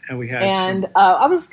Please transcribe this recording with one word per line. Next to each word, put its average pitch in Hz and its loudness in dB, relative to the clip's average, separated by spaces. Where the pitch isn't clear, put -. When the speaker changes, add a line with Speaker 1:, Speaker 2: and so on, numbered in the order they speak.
Speaker 1:
And 127 -8
we 120 -10
had 127 -6
Speaker 2:
And, 190 -2
Speaker 1:
some - -10
Speaker 2:
uh, 185 4
I 269 4
was, 339 -2